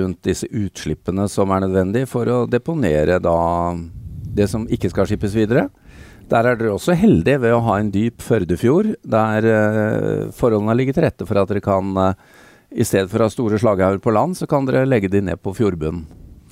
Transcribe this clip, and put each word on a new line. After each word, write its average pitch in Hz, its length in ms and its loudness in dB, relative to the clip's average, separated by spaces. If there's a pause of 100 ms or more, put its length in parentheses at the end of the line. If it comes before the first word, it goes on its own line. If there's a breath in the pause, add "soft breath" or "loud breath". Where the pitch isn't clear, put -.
rundt 92 240 -4
disse 92 240 -2
utslippene 95 800 -4
som 98 240 0
er 95 140 2
nødvendig 95 420 0
for 120 160 -4
å 120 140 0 (100)
deponere 92 720 0
da 85 160 2 (960)
det 101 160 2
som 113 160 -6
ikke 113 240 -4
skal 95 160 -2
skippes 101 320 -4
videre. 117 300 2 (680 loud breath)
Der 117 160 2
er 120 80 0
dere 110 160 -2
også 170 240 0
heldige 139 440 4
ved 117 120 4
å 117 80 2
ha 110 160 2
en 107 160 0
dyp 110 320 -2
Førdefjord, 120 680 2 (100)
der, 110 400 0
eh, 107 880 0
forholdene 110 420 0
ligger 131 220 0
til 165 80 2
rette 98 240 -4
for 104 80 0
at 95 160 2
dere 101 80 -2
kan, 98 360 0
eh, 95 160 2 (640 soft breath)
i 120 80 0
stedet 98 260 2
for 110 100 -2
å 113 80 4
ha - 20 -2
store 107 320 -2
slaghauger 98 400 2
på 120 100 0
land, 127 240 2
så 160 140 -8
kan 139 160 0
dere 131 240 2
legge 107 200 2
de 98 120 2
ned 87 200 -4
på 98 140 -6
fjordbunnen. 85 460 -2 (500 loud breath)